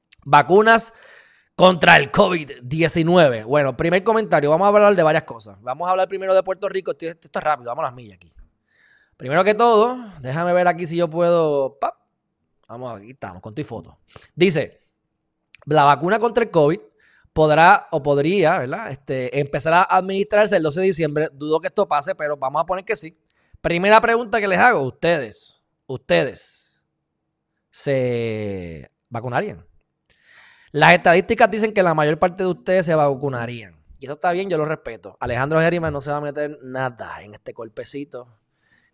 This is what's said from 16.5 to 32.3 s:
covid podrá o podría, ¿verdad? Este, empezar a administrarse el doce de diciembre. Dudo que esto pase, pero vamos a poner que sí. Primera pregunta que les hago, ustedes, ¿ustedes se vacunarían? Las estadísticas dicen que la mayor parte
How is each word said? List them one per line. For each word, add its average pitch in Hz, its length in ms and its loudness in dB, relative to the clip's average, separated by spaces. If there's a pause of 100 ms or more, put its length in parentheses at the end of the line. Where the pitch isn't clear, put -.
covid 160 300 2 (520)
podrá 160 580 4
o 151 120 -4
podría, 156 560 0
¿verdad? 151 320 -8
Este, 131 480 -8
empezar 147 340 -4
a 175 100 6
administrarse 196 720 0
el 165 60 0
doce 156 180 -4
de 190 60 0
diciembre. 156 460 -2
Dudo 151 280 -4
que 185 80 -6
esto 202 200 -2
pase, 151 260 -4
pero 147 220 -6
vamos 135 260 -4
a 160 40 -18
poner 185 180 -6
que 220 120 -4
sí. 160 200 -14 (440)
Primera 196 400 4
pregunta 233 400 0
que 202 80 -2
les 185 100 0
hago, 233 220 4
ustedes, 135 840 -4 (240)
¿ustedes - 1000 -4 (840)
se 107 1200 -4 (200)
vacunarían? 120 560 -8 (1080)
Las 156 220 6
estadísticas 185 560 4
dicen 220 220 -2
que 208 100 2
la 170 120 2
mayor 156 240 0
parte 185 240 -2